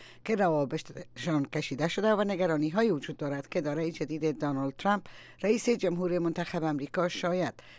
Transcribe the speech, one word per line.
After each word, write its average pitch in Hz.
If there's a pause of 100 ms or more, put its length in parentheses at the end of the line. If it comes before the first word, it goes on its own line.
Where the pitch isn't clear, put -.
(260)
که 220
روابطشان 151
کشیده 151
شده 208
و 202
نگرانی 170
های 214
وجود 147
دارد 139
که 180
دارای 156
جدید 151
دونالد 135
ترامپ، 196 (380)
رئیس 220
جمهور 180
منتخب 170
امریکا، 156
شاید 175 (260)